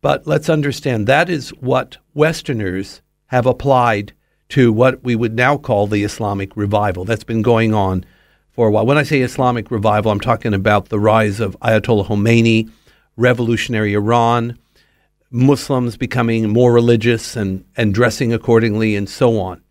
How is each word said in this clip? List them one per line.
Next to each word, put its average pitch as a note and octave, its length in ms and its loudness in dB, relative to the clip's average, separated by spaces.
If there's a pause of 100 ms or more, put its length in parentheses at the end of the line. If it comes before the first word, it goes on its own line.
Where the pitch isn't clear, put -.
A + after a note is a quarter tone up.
But C#3+ 260 -2
let's D3+ 220 -2
understand C#3 580 -2
that D#3 220 2
is D#3 220 -8
what B2+ 440 -6 (180)
Westerners A2+ 880 -4 (260)
have B2 180 0
applied B2 680 0 (380)
to A#2+ 240 4
what B2+ 280 2
we B2 140 -2
would A2+ 180 -2
now B2+ 240 0
call G#2 300 0
the G#2 160 0
Islamic G2+ 540 -6
revival G2+ 480 -2
that's G#2+ 180 -4
been A2+ 180 -4
going A2+ 320 2
on F#2+ 300 0 (480)
for A#2 160 0
a G#2+ 40 2
while. G#2+ 140 2
When C#3 120 2
I D3+ 60 0
say C#3+ 180 0
Islamic B2 500 -2
revival, G#2+ 400 0
I'm G2 80 0
talking A2+ 340 -2
about G2+ 360 0
the G#2+ 100 -2
rise G#2+ 400 2
of G2+ 220 -4
Ayatollah A2 460 0
Khomeini, A2+ 600 2 (460)
revolutionary A2+ 760 0
Iran, A#2 680 0 (720)
Muslims B2+ 640 0
becoming A#2 540 -2
more A#2+ 240 4
religious A#2 640 2
and, F#2+ 260 -4 (140)
and G#2+ 160 0
dressing A#2 400 0
accordingly, A2 640 0
and G2+ 100 -6
so A#2 320 0
on. F#2 320 -10